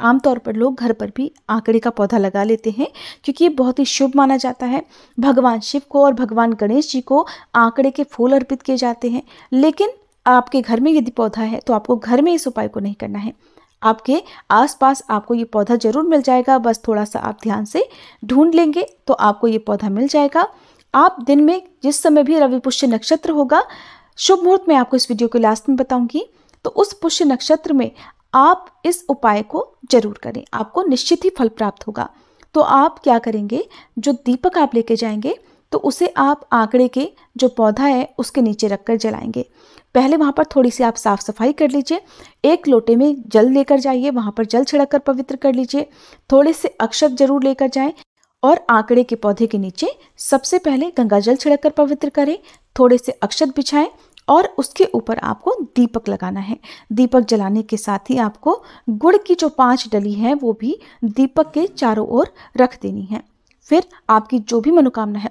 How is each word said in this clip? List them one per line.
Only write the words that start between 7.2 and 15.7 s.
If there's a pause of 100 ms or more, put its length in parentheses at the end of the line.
आंकड़े
के
फूल
अर्पित
किए
जाते
हैं, (300)
लेकिन (360)
आपके
घर
में
यदि
पौधा
है,
तो
आपको
घर
में
इस
उपाय
को
नहीं
करना
है। (500)
आपके (280)
आसपास
आपको
ये
पौधा